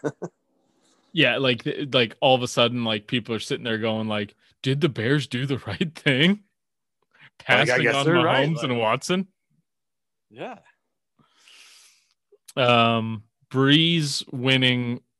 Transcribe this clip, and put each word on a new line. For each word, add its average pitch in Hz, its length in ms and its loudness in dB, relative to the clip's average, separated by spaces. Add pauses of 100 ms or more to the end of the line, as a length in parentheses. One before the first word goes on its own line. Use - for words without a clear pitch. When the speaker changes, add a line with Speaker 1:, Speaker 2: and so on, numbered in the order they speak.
Speaker 1:
<laughs> - 80 -4 (1000)
Speaker 2:
Yeah, 131 260 0
like, 127 260 -2
th-, 143 280 -6
like, 120 280 2
all 131 140 4
of 123 60 0
a 123 60 -2
sudden, 120 380 0
like, 110 200 -4
people 117 300 -4
are 104 40 -6
sitting - 260 -8
there 113 120 -2
going, 110 300 -4
like, 104 260 -6 (280)
"Did 135 180 -2
the 170 80 2
Bears 131 400 -2
do 127 180 -4
the 139 120 -4
<laughs> - 100 -14
right 151 260 -6
thing? 143 360 2 (1200)
Speaker 1:
Like, 123 100 4
I 143 60 2
Speaker 2:
Passing 127 180 0
Speaker 1:
guess 117 120 2
Speaker 2:
on 139 100 0
Speaker 1:
they're 160 180 4
right, 147 240 2
Speaker 2:
Mahomes 160 80 -2
Speaker 1:
like - 80 -6
Speaker 2:
and 123 160 -2
Watson?" 127 480 -2 (1000)
Speaker 1:
Yeah. 135 300 -16 (2000)
Speaker 2:
Um, 117 680 2 (260)
Breeze 147 840 2
winning, 123 680 0 (180)